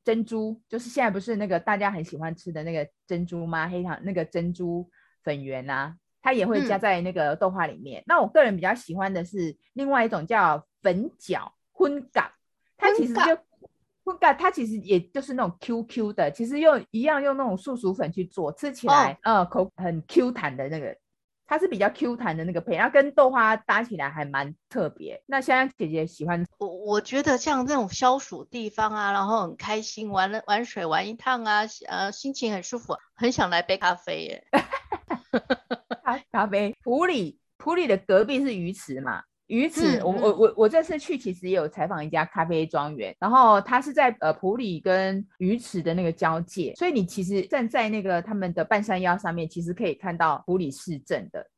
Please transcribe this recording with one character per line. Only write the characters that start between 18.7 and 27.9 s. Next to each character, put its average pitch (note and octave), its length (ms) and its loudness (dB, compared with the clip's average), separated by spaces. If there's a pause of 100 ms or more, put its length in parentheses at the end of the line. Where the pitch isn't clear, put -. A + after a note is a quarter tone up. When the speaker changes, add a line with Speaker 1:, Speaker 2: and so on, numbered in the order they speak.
Speaker 1:
起 A#3+ 140 -6
来， C#4 260 6 (120)
Speaker 2:
哦。 A3+ 100 4
Speaker 1:
呃， F3+ 100 4
口， - 300 -2
很 E3+ 320 -4
Q B3 240 2
弹 D#3+ 260 -6
的 C3+ 120 -6
那 D#3 100 -6
个， - 160 -8 (520)
它 D4+ 120 2
是 F#4+ 80 2
比 G#3+ 100 -4
较 G3 120 4
Q A#3+ 260 -2
弹 G#3 200 -2
的 D#3+ 80 -4
那 F3+ 100 -4
个 E3+ 80 -2
配， F#3+ 140 -4
然 G3 100 4
后 - 60 0
跟 C#4+ 220 4
豆 C4+ 180 6
花 A3 240 4
搭 A3 280 0
起 A#3 140 -8
来 C#3+ 120 -2
还 D#3 160 -6
蛮 C#3+ 280 -4 (160)
特 F3+ 200 -2
别。 - 360 -12
那 C4+ 160 -2
香 C4 160 2
香 C4+ 200 0
姐 D#3+ 100 -4
姐 D#3+ 180 -2
喜 D#3 200 -10
欢？ F3 180 0 (160)
Speaker 2:
我， G3+ 80 -4
我 G#3 340 -2
觉 C4+ 220 -2
得 C#4 140 4
像 C4 280 0
这 C#4+ 80 -2
种 A3+ 160 0
消 C4 300 2